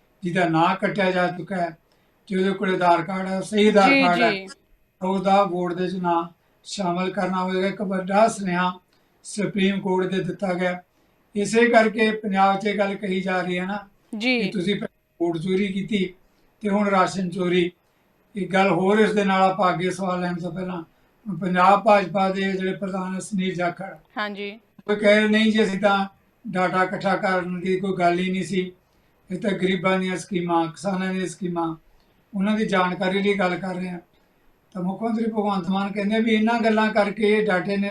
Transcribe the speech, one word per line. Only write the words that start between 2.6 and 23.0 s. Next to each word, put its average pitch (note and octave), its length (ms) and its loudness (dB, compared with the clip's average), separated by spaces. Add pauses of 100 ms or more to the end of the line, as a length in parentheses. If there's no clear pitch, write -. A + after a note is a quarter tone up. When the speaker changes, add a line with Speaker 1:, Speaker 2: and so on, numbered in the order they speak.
Speaker 1:
ਆਧਾਰ E3+ 280 4
ਕਾਰਡ F#3+ 240 -6
ਹੈ, F#3+ 140 -4
ਸਹੀ G#3 280 4
ਆਧਾਰ G3 220 8
Speaker 2:
ਜੀ, C4+ 120 6
Speaker 1:
ਕਾਰਡ - 200 4
ਹੈ, A3 80 4
Speaker 2:
ਜੀ। F#3+ 160 -4 (540)
Speaker 1:
ਤਾਂ F#3 80 -2
ਉਹਦਾ G3 340 4
ਵੋਟ F3 320 -2
ਦੇ F3+ 140 -2
'ਚ F#3 60 -6
ਨਾਂ F3 400 -2 (300)
ਸ਼ਾਮਲ F#3 460 -4
ਕਰਨਾ F#3+ 320 -2
ਹੋਵੇਗਾ। F#3 240 0
ਇੱਕ G3 160 -4
ਵੱਡਾ F#3+ 460 2
ਸੁਨੇਹਾ F3+ 520 -2 (440)
ਸੁਪਰੀਮ G3 560 -2
ਕੋਰਟ F#3 260 0
ਦੇ F#3 180 -4
ਦਿੱਤਾ F3+ 300 -4
ਗਿਆ। F3+ 280 -4 (540)
ਇਸੇ A3 320 2
ਕਰਕੇ A3 420 4
ਪੰਜਾਬ G3 500 0
'ਚ G#3+ 60 -6
ਇਹ G3+ 120 -2
ਗੱਲ G3+ 160 -2
ਕਹੀ F#3+ 260 -4
ਜਾ F#3 200 -2
ਰਹੀ F3+ 180 -4
ਹੈ F#3 60 -4
ਨਾ G3+ 240 -8 (300)
Speaker 2:
ਜੀ। A#3+ 220 0
Speaker 1:
ਕਿ F#3+ 100 -2
ਤੁਸੀਂ F#3 240 -2 (480)
ਵੋਟ E3+ 160 0
ਚੋਰੀ F#3+ 300 0
ਕੀਤੀ F#3+ 460 -2 (460)
ਤੇ G#3 80 -4
ਹੁਣ G3+ 200 2
ਰਾਸ਼ਨ F#3 420 2
ਚੋਰੀ। F3 420 0 (600)
ਇੱਕ F3+ 180 -6
ਗੱਲ F#3+ 180 4
ਹੋਰ F#3 280 2
ਇਸ G#3 120 4
ਦੇ G#3 140 0
ਨਾਲ F#3+ 260 4
ਆਪਾਂ F3+ 240 2
ਅੱਗੇ F3+ 160 -2
ਸਵਾਲ F3+ 300 -4
ਲੈਣ F3 160 -4
ਤੋਂ E3+ 160 -8
ਪਹਿਲਾਂ, F3+ 300 -8 (460)
ਹੁਣ E3+ 100 -6
ਪੰਜਾਬ F#3+ 460 4
ਭਾਜਪਾ G3 440 2
ਦੇ G3 240 -2
ਜਿਹੜੇ F#3 200 -4
ਪ੍ਰਧਾਨ F#3 480 -6